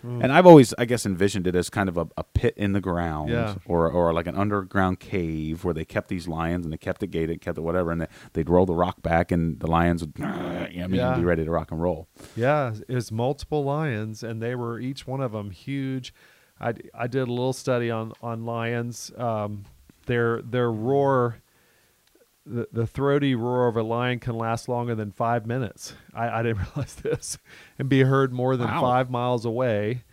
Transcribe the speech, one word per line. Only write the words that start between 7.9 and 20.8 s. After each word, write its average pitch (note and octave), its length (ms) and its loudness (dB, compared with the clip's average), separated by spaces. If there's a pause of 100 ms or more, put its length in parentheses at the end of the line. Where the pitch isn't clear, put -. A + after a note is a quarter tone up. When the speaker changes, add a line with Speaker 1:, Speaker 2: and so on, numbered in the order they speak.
Speaker 2:
and E2 80 -2
they, D#2 60 -4 (260)
they'd E2+ 160 -2
roll F2 160 6
the F2+ 100 2
rock F2 280 0
back E2+ 280 2
and E2 300 0
the E2+ 60 -4
lions E2+ 360 4
would, D2+ 140 -8
you - 80 -6
know, - 60 -2
I F2 560 -6
mean, F#2+ 80 0
Speaker 1:
Yeah. - 240 2
Speaker 2:
be E2+ 60 2
ready E2 200 2
to D#2 60 -4
rock E2 200 -2
and D#2+ 120 -4
roll. E2 260 -2 (260)
Speaker 1:
Yeah, C3 380 0 (160)
it B2+ 60 -4
was A#2+ 180 -4
multiple C#3+ 500 -2
lions, C3 600 -4
and A2+ 180 -8
they A#2 140 -4
were, A#2 260 -6
each C3 260 -8
one C3 140 -6
of B2 120 -4
them, G#2 180 -6
huge. C3+ 640 -8 (440)
I, A#2 140 -4 (220)
I A#2+ 140 -4
did B2+ 200 -2
a - 20 -4
little B2 220 0
study A#2+ 380 -2
on, A2 320 -6
on A2+ 240 -8
lions. A#2 720 -6
Um, G#2 480 -4 (400)
their, A#2 340 0
their A#2+ 320 0
roar, B2 720 2 (1080)